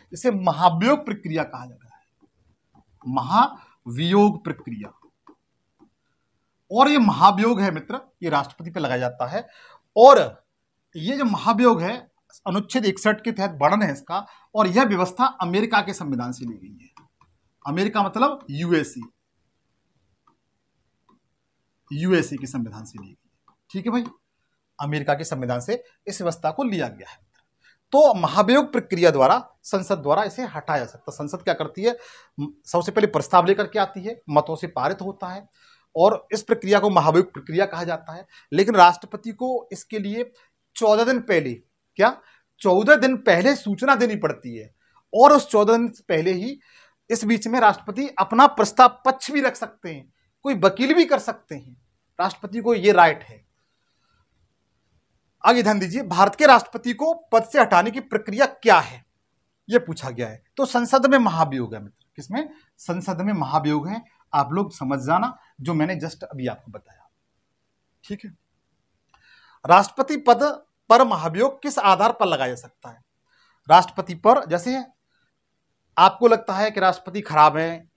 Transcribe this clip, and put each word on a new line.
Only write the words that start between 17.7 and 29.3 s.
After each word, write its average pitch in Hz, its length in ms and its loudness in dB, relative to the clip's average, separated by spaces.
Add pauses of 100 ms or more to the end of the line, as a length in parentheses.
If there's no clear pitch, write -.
मतलब 254 460 -4
यूएसए, 156 520 -4 (3000)
यूएसए 156 440 0
के 131 100 -14
संविधान 110 380 -10
से 107 160 -20
ली 98 60 -20
गई - 100 -20 (120)
है। - 260 -20 (160)
ठीक 190 140 -10
है 233 60 -4
भाई, 240 140 -2 (760)
अमेरिका 147 340 -4
के 147 100 -6
संविधान 127 360 -6
से 202 240 -6 (240)
इस 196 140 -10
व्यवस्था 165 300 -4
को 277 120 -6
लिया 180 240 -4
गया 101 220 -20
है। - 240 -20 (580)
तो 277 220 6
महाभियोग 196 580 0
प्रक्रिया 175 400 2
द्वारा, 143 380 2 (140)